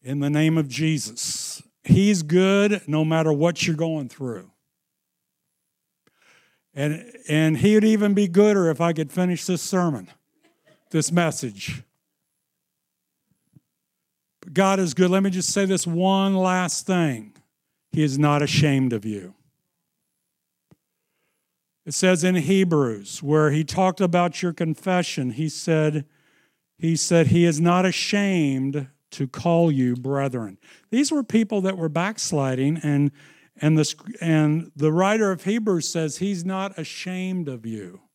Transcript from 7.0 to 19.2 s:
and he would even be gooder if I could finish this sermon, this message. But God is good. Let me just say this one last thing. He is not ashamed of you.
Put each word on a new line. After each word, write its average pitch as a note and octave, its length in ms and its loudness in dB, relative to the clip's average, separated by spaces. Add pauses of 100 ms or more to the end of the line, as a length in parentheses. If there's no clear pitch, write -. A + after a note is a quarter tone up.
and D#3 300 2
he G#3 160 4
would G#3+ 100 6
even G#3 300 2
be G3+ 160 2
gooder G3 400 4
if D3 100 -4
I E3+ 140 0
could D3+ 180 -4
finish F3+ 340 -2
this F3+ 160 -2
sermon, E3 480 -2 (840)
this D#3+ 200 0
message. D3+ 720 -4 (2500)
But D#3 120 -20
God F#3+ 260 4
is E3+ 140 -2
good. F3+ 160 2
Let F#3+ 140 2
me G3 60 0
just F3+ 200 -4
say G3 160 0
this F#3 200 -2
one F#3+ 500 0
last F#3 500 -2
thing. C#3 480 -2 (580)
He D3+ 120 0
is C3+ 140 0
not D3 240 2
ashamed C3+ 520 2
of G#2 120 -6
you. G2+ 280 -10 (2500)